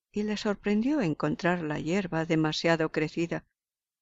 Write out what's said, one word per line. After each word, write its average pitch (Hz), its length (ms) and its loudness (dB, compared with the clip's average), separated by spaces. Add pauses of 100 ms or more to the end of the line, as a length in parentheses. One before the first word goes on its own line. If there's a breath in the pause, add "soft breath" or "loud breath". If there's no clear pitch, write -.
(120)
y 208 120 -4
le 214 140 -2
sorprendió 214 640 0
encontrar 170 640 0
la 151 160 -4
hierba 165 460 -2
demasiado 160 680 2
crecida 160 520 -2 (560)